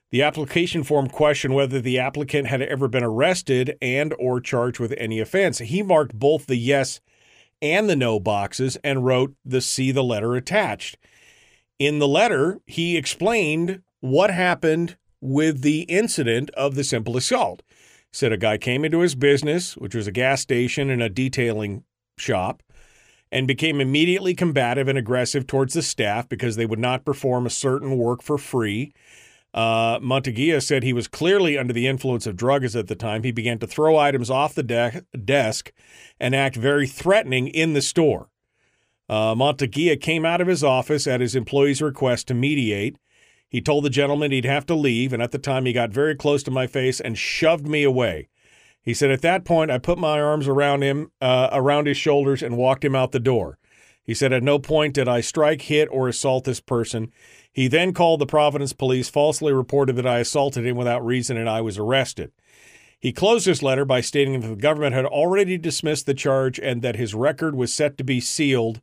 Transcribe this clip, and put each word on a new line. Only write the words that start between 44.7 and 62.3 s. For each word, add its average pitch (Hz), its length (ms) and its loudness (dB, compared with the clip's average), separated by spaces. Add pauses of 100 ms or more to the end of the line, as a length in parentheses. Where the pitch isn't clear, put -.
leave, 131 360 0
and 117 120 -2
at 120 80 -4
the 135 80 -6
time 131 260 -2
he 123 80 0
got 117 160 0
very 143 240 0
close 143 300 0
to 139 80 -6
my 131 160 0
face 131 320 -2
and 117 180 -6
shoved 160 500 0
me 151 140 0
away. 120 480 0 (500)
He 117 140 -4
said, 139 160 2
"At 135 140 0
that 185 200 2
point, 160 280 2
I 127 80 0
put 175 180 -2
my 151 240 0
arms 147 260 0
around 139 360 2
him, 139 360 -2
uh, 127 320 2
around 143 360 2
his 139 100 0
shoulders 139 460 2
and 120 140 -4
walked 131 280 2
him 135 80 0
out 131 180 0
the 131 80 -2
door." 117 380 0 (460)
He 113 100 -6
said, 131 180 0
"At 127 120 2
no 143 160 4
point 151 340 0
did 135 140 2
I 120 140 2
strike, 151 420 0
hit, 151 280 2
or 131 160 0
assault 131 360 0
this 127 160 -4
person." 117 520 -2 (400)
He 131 160 0
then 170 240 2
called 165 300 2
the 135 60 2
Providence 143 440 2
police, 131 380 0
falsely 147 420 2
reported 131 440 2
that 123 100 -2
I 123 140 2
assaulted 123 440 -2
him 123 140 -2
without 123 260 -2
reason, 120 320 -2
and 113 140 -2
I 113 120 0
was 107 180 -4
arrested. 120 520 -2 (680)